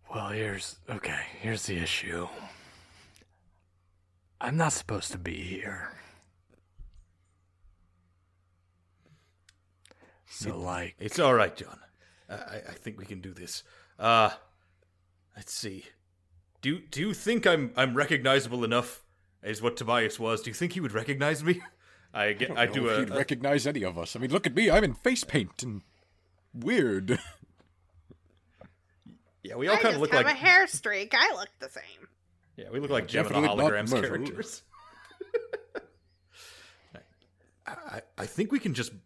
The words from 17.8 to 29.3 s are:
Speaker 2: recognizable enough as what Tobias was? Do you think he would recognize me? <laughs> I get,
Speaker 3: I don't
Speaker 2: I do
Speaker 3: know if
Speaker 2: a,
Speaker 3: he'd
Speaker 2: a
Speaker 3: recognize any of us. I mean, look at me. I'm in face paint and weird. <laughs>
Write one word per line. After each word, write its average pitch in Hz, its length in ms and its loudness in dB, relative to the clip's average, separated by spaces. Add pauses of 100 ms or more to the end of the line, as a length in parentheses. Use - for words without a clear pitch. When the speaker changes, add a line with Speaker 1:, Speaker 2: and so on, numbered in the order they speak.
Speaker 2:
recognizable 131 680 2
enough 120 400 0 (380)
as 104 200 -6
what 117 140 0
Tobias 113 420 0
was? 113 240 0
Do 120 80 -10
you 104 40 -12
think 175 180 -2
he 190 80 -6
would 127 120 -4
recognize 143 520 -2
me? 175 160 4 (260)
<laughs> - 280 -20
I 104 180 2
get, 117 200 -2
Speaker 3:
I 120 140 4
don't - 40 0
Speaker 2:
I - 20 -4
do 135 100 0
Speaker 3:
know 117 60 2
if 107 80 4
Speaker 2:
a, 107 40 2
Speaker 3:
he'd 107 100 -2
Speaker 2:
a 139 60 -2
Speaker 3:
recognize 139 500 0
any 143 180 -2
of 87 140 -2
us. 85 180 -8
I - 20 -8
mean, 127 120 -4
look 196 160 0
at 123 80 -2
me. 220 160 4
I'm 208 140 6
in 135 100 0
face 254 300 0
paint - 380 -2
and 107 200 -8 (720)
weird. 120 680 2
<laughs> - 40 -16 (2250)